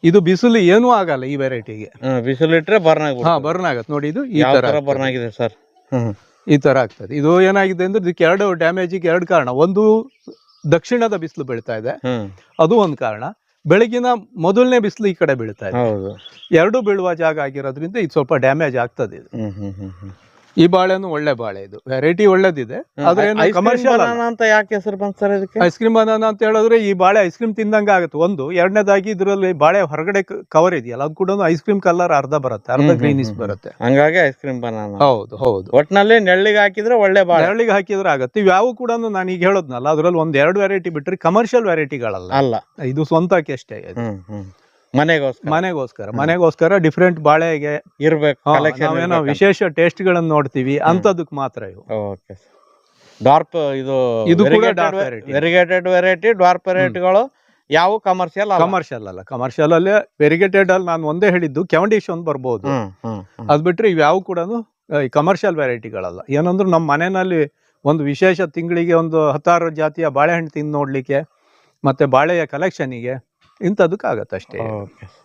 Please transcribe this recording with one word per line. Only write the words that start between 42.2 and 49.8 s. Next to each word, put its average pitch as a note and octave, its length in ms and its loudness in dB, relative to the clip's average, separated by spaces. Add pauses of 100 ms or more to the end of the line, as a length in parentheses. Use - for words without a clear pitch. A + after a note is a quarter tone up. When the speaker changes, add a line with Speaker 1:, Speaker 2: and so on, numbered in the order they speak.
Speaker 2:
ಅಲ್ಲ. C3+ 220 2 (280)
Speaker 1:
ಇದು C3+ 200 -4
ಸ್ವಂತಕ್ಕೆ E3 500 0
ಅಷ್ಟೇ A2+ 260 -14
ಇದು. A2 320 -8
Speaker 2:
ಹ್ಮ್, G2 100 -12
ಹ್ಮ್. G2+ 240 -14 (520)
ಮನೆಗೋಸ್ಕರ. D3 520 -2
Speaker 1:
ಮನೆಗೋಸ್ಕರ, D#3 600 -6
Speaker 2:
ಹ್ಮ್. A#2 80 -8
Speaker 1:
ಮನೆಗೋಸ್ಕರ E3 600 2
ಡಿಫರೆಂಟ್ F3 420 2
ಬಾಳೆಗೆ D3+ 640 0 (160)
Speaker 2:
ಇರ್ಬೇಕು, D3 520 0
Speaker 1:
ಹಾ, D#3 60 4
Speaker 2:
ಕಲೆಕ್ಷನ್ D3+ 280 0
Speaker 1:
ನಾವೇನೋ D#3+ 180 -2
Speaker 2:
ಇರ್ಬೇಕಂತ. E3 260 0
Speaker 1:
ವಿಶೇಷ G3 340 2
ಟೇಸ್ಟ್‌ಗಳನ್ನ E3+ 640 0